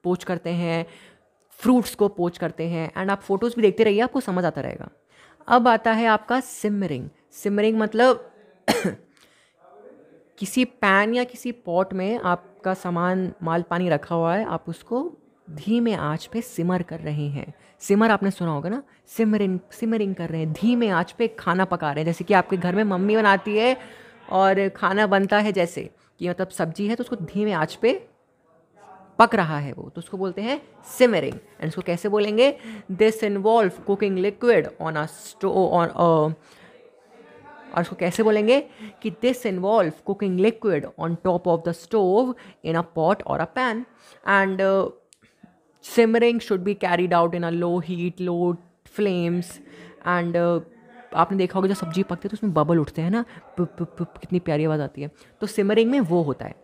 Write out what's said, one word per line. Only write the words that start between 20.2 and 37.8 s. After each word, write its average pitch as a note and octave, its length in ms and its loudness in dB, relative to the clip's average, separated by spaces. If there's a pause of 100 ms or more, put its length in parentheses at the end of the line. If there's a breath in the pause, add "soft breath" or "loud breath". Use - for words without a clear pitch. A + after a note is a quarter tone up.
रहे D#3+ 120 -4
हैं, D#3 120 -2
धीमे A#3 360 2
आंच E3+ 220 0
पे A#3 160 -2
खाना F#3 380 0
पका E3+ 260 -2
रहे D3 100 -2
हैं। D#3+ 40 -2
जैसे E3+ 180 -2
कि G#3 100 0
आपके F#3+ 240 2
घर F3+ 180 -2
में G#3+ 80 2
मम्मी G3+ 320 0
बनाती G#3 420 2
है B3 200 2 (520 loud breath)
और F#3+ 400 4
खाना G3 380 0
बनता G3 300 2
है, G#3 140 2
जैसे E3+ 380 -2 (300 soft breath)
कि F3 100 -2
मतलब F#3 180 -4
सब्जी F#3 400 -4
है A#3 80 -2
तो A#3+ 80 -8
उसको A#3+ 120 -6
धीमे G#3 360 -4
आंच D#3 240 -2
पे - 340 0 (1080)
पक A#3 160 6
रहा D#3 240 0
है C#3+ 140 -8
वो, - 160 -14
तो - 100 -16
उसको F#3 180 -14
बोलते F#3+ 240 -6
हैं C4+ 200 -4 (220)
सिमरिंग। G3 500 2
And - 320 -14
इसको D#3+ 160 -6
कैसे F3 280 -4
बोलेंगे? G#3+ 480 2 (340 loud breath)
This A3 320 2
involve G#3 480 2
cooking G3+ 420 -2
liquid G3+ 500 2
on - 280 -6
a D#3 160 -4
sto-, F#3 680 -2
on E3+ 120 2
a, D#3+ 480 2 (1400 loud breath)
और F3 80 -2